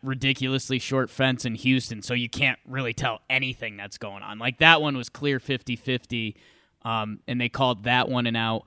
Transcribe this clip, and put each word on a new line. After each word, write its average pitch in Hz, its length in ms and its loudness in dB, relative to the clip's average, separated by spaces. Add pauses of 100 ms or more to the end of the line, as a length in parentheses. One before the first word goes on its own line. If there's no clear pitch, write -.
ridiculously 131 760 0
short 131 300 0
fence 131 380 0
in 113 80 -2
Houston, 117 480 2
so - 100 -6
you 120 160 -2
can't 131 380 0
really 127 260 -4
tell 117 280 -2 (100)
anything 123 460 -4
that's 101 200 -12
going 98 260 -12
on. 107 160 -12
Like, 120 200 -4
that 160 240 8
one 143 160 0
was 120 100 -8
clear 139 320 -2
fifty 127 360 -4
fifty, 117 600 -4 (460)
um, 110 440 -4
and 123 140 -2
they 120 80 2
called 123 360 0
that 123 260 4
one 123 160 0
an 117 100 0
out. 113 300 0